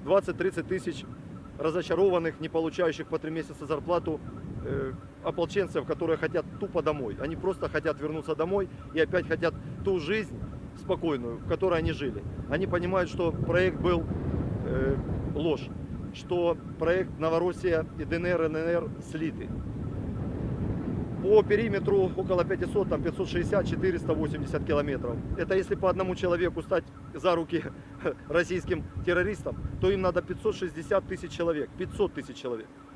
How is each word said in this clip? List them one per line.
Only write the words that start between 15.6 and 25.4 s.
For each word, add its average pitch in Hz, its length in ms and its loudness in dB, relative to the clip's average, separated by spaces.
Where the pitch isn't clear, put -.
что 175 420 2
проект 170 400 2
Новороссия 165 720 2
и 151 80 -4
Д 165 120 0
Н 175 80 0
Р, 175 180 4
Н 156 120 2
Р 170 280 2
Р - 60 -4
слиты. 156 380 -4
По 208 180 8
периметру 202 760 4
около 180 300 2
пятисот, 185 440 0
там 165 140 0
пятьсот 165 240 -2
шестьдесят, 175 400 0
четыреста 170 460 0
восемьдесят 151 520 -2
километров. 139 520 0
Это 170 180 2